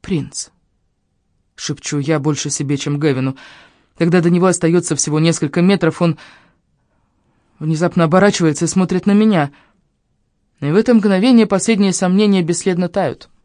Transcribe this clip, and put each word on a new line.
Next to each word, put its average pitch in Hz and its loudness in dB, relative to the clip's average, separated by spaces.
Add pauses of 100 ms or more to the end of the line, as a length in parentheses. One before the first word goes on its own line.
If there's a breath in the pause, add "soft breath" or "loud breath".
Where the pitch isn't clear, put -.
«Принц», - -6 (1040)
шепчу - -8
я 151 -2
больше 147 -4
себе, 139 -4
чем 143 -4
Гэвину. 135 -2 (600 loud breath)
Когда 170 2
до 170 2
него 175 2
остается 170 0
всего 151 -4
несколько 160 0
метров, 180 0
он 165 0 (1400 loud breath)
внезапно 160 0
оборачивается 175 2
и - -2
смотрит 185 -2
на 202 2
меня. 202 2 (1080 soft breath)
И 143 -4
в 165 0
это 226 2
мгновение 214 4
последние 196 0
сомнения 190 2
бесследно 175 -2
тают. 175 -6 (160)